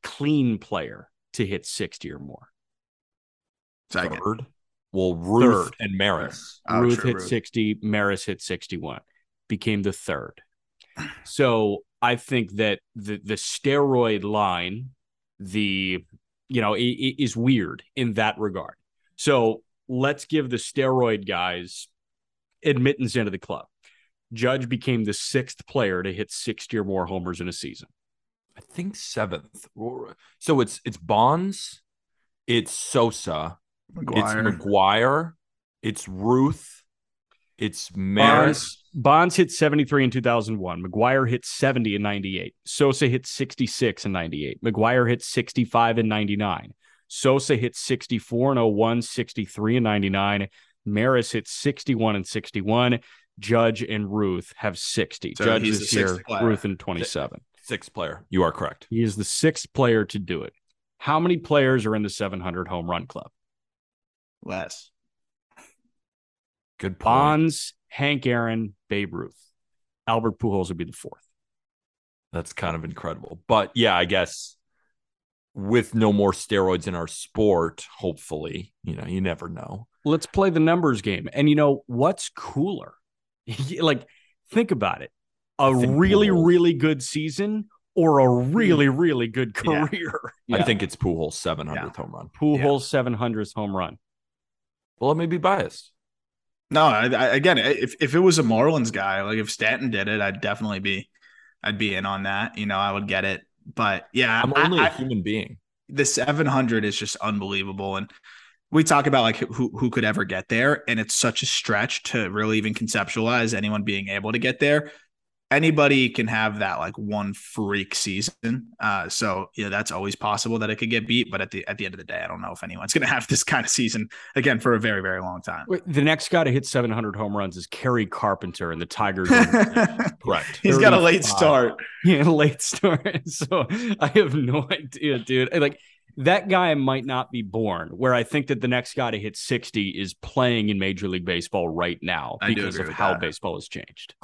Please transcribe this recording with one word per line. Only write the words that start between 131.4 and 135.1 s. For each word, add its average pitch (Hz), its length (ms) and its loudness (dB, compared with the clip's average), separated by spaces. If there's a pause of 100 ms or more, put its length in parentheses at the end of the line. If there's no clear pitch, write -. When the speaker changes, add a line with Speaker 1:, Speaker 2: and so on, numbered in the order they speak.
Speaker 1:
<laughs> - 140 -4
Yeah, 160 200 6
late 151 360 4
start. 165 640 0
<laughs> - 60 -20
So 151 380 -2 (340)
I 147 160 2
have 160 180 6
no 135 340 0
idea, 143 520 -4